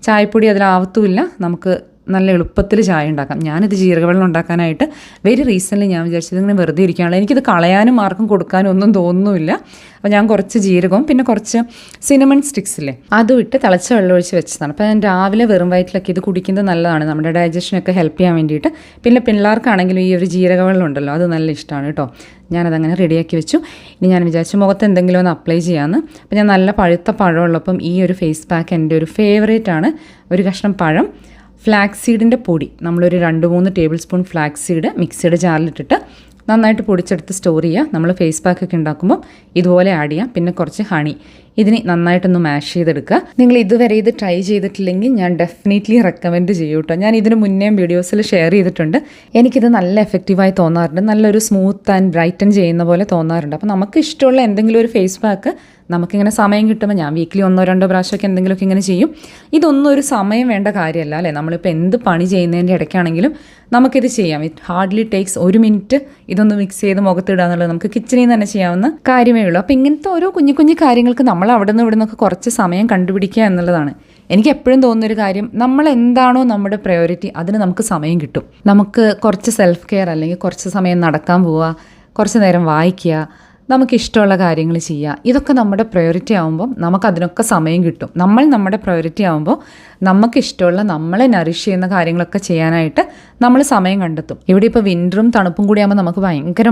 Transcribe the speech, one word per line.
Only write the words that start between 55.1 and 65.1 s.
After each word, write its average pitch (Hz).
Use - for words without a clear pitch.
പാക്ക് 202
നമുക്കിങ്ങനെ 202
സമയം 208
കിട്ടുമ്പോൾ, 214
ഞാൻ 151
വീക്കിലി 170
ഒന്നോ 185
രണ്ടോ 185
പ്രാവശ്യമൊക്കെ 185
എന്തെങ്കിലുമൊക്കെ 190
ഇങ്ങനെ 190
ചെയ്യും. 196
ഇതൊന്നും 294
ഒരു 285
സമയം 220
വേണ്ട 196
കാര്യമല്ല 160
അല്ലേ, 175
നമ്മളിപ്പോൾ 170
എന്ത് 180
പണി 175
ചെയ്യുന്നതിൻ്റെ 175
ഇടയ്ക്കാണെങ്കിലും 175
നമുക്കിത് 262
ചെയ്യാം. 156
It 156
hardly 190